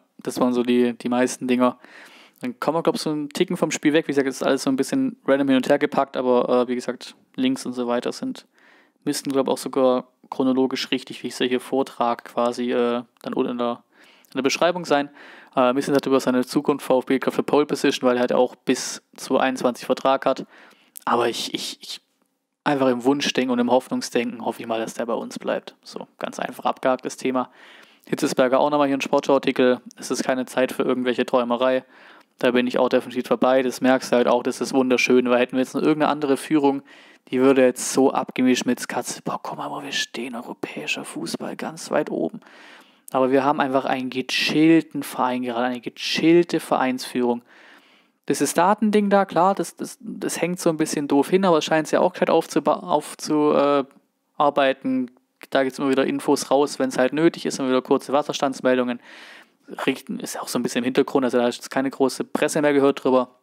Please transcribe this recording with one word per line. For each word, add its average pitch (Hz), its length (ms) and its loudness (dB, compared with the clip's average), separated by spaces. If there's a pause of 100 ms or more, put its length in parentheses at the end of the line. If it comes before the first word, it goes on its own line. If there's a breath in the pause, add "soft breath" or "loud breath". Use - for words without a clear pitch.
(180)
das - 220 -6
waren 123 140 2
so 123 80 0
die, 123 340 2
die - 120 -8
meisten 123 400 -2
Dinger. 123 300 2 (640 loud breath)
Dann 123 180 -8
kommen 151 160 0
wir, 165 60 -2
glaub 160 140 2
ich, - 40 -6
so 160 100 -4
einen 151 180 -4
Ticken 180 280 -2
vom 165 140 -2
Spiel - 220 0
weg. 165 160 2
Wie - 20 -4
gesagt, 139 180 0
es 131 80 -6
ist - 60 -8
alles 139 220 0
so 139 60 0
ein 131 60 0
bisschen 135 400 -2 (100)
random 139 220 2
hin 135 80 4
und 127 120 0
her 143 100 4
gepackt, 139 380 -2
aber, 127 320 2
äh, 123 200 2
wie 123 60 -2
gesagt, 120 400 -8 (220)
Links 131 280 -2
und 123 80 -8
so 123 140 -6
weiter 120 260 -2
sind, - 340 -10 (580 soft breath)
müssten, 143 260 -4
glaub 131 160 0
ich, - 60 2
auch 131 60 -2
sogar 127 500 0 (200)
chronologisch 131 600 0
richtig, 127 320 -6
wie 127 60 -8
ich - 80 -12
sie 131 120 0
hier 123 120 0
vortrag, 123 640 -2
quasi, 120 480 -2
äh, 120 300 0 (200)
dann 123 120 -8
unten 127 180 -2
in 120 60 -8
der, 120 260 -4 (420 soft breath)
in - 120 -10
der 131 40 -2
Beschreibung 170 420 0
sein. 143 240 2 (460 loud breath)
Äh, 135 60 2
ein 123 160 4
bisschen 139 180 0
hat 139 100 2
über 135 140 4
seine 127 260 2
Zukunft, 147 400 -2
V 131 140 4
F 120 80 -2
B 131 140 2
glaub, - 120 -2
für 123 120 -2
Pole 147 200 4
Position, 139 440 0
weil 123 80 2
er 123 40 0
halt 123 120 0
auch - 240 2
bis - 460 -4 (120)
zwei - 240 -2
einundzwanzig 131 480 -2
Vertrag 135 400 0
hat. 135 180 -2 (600 loud breath)
Aber 120 240 0
ich, - 260 -8
ich, - 260 -10
ich, - 200 -14 (640)
einfach 135 240 2
im 120 160 0
Wunschdenken 131 480 0
und 120 80 0
im 120 100 2
Hoffnungsdenken 123 720 -2
hoffe 117 180 -6
ich 120 40 -12
mal, 113 140 -4
dass 113 140 -8
der 120 120 -6
bei 117 80 -4
uns 120 240 -8
bleibt. - 460 -6
So, - 240 -14 (100)
ganz - 220 -8
einfach - 240 -8
abgehaktes - 520 -4
Thema. 127 340 -4 (580 loud breath)
Hitzesberger 131 500 2
auch 147 120 2
nochmal 147 180 2
hier 139 80 0
ein 135 40 -2
Sportschau-Artikel. 131 800 2 (160)
Es - 140 -10
ist 123 140 -2
keine 127 220 -2
Zeit 127 260 -2
für - 100 -4
irgendwelche 127 420 0
Träumerei. 127 600 0 (540 loud breath)
Da 127 120 2
bin 123 160 2
ich 123 120 -2
auch 127 100 2
definitiv 123 400 -2
vorbei. 127 340 4
Das 127 180 -4
merkst 131 300 2
du 127 60 4
halt 123 100 4
auch, 123 160 2
das 127 180 -4
ist 120 120 -6
wunderschön, 127 560 2
weil 123 100 4
hätten 127 140 0
wir 131 80 0
jetzt 131 140 -4
noch 139 80 -4
irgendeine 151 280 2
andere 143 260 0
Führung, 139 460 2 (460 loud breath)
die 127 120 0
würde 131 220 6
jetzt 123 300 2
so 131 180 4
abgemischt 127 560 0
mit 123 220 -4
Katze, - 340 -8
„Boah, - 180 -6
guck - 180 -12
mal, 143 120 -10
wo 147 120 -10
wir 143 100 -12
stehen, 120 420 -6
europäischer - 720 -10
Fußball, - 500 -8
ganz - 380 -10
weit 151 180 0
oben.“ - 300 -4 (720 loud breath)
Aber 131 180 2
wir 135 140 4
haben 147 160 2
einfach 135 240 0
einen 131 260 -4
gechillten 151 960 2
Verein 123 380 -2
gerade, 123 240 -2
eine 123 140 -4
gechillte - 800 2
Vereinsführung. 127 840 -2 (840 soft breath)
Das 143 140 0
ist 143 180 -2
Datending 208 520 4
da, 196 140 4
klar, 190 300 2
das, - 220 -6
das, - 240 -10
das - 400 -4
hängt 175 180 -2
so 175 120 2
ein 156 80 -2
bisschen 151 280 -2
doof 143 220 2
hin, 190 160 2
aber 170 140 4
es 151 60 -2
scheint 156 280 0
ja 147 80 4
auch 180 140 2
gescheit - 160 0
aufzuba-, 156 520 2
aufzu-, 151 720 0
äh, 143 320 2 (520)
arbeiten. 135 760 0 (380)
Da 135 120 2
gibt's 131 160 -4
immer 139 120 0
wieder 135 160 2
Infos 139 440 0
raus, 139 300 0
wenn's 131 180 -2
halt 127 140 2
nötig 160 340 0
ist, - 120 -6
immer 135 100 -4
wieder 127 140 2
kurze 135 300 0
Wasserstandsmeldungen. 127 880 0 (840 loud breath)
Richten - 320 -6
ist - 220 -10
auch - 80 -10
so - 100 -4
ein 123 40 -2
bisschen 123 180 -2
im 117 40 -2
Hintergrund, 131 400 0
also 123 140 2
da 120 100 2
ist 120 80 -4
jetzt - 140 -14
keine 135 180 -2
große 127 360 -2
Presse 151 360 -2
mehr 147 120 4
gehört 139 320 2
drüber. 127 380 2